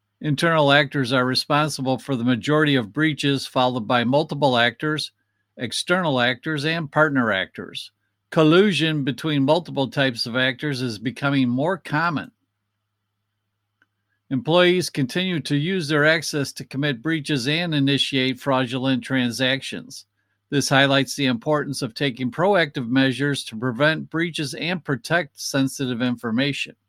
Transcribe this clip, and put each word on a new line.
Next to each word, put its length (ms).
Internal 520
actors 400
are 120
responsible 720
for 180
the 80
majority 500
of 180
breaches, 540
followed 400
by 160
multiple 540
actors, 560
external 640
actors, 440
and 260
partner 400
actors. 640
Collusion 760
between 380
multiple 460
types 380
of 100
actors 460
is 160
becoming 500
more 300
common. 520
Employees 600
continue 500
to 160
use 320
their 160
access 480
to 140
commit 340
breaches 480
and 260
initiate 640
fraudulent 640
transactions. 1040
This 180
highlights 480
the 80
importance 560
of 140
taking 360
proactive 560
measures 580
to 120
prevent 540
breaches 420
and 320
protect 560
sensitive 600
information. 760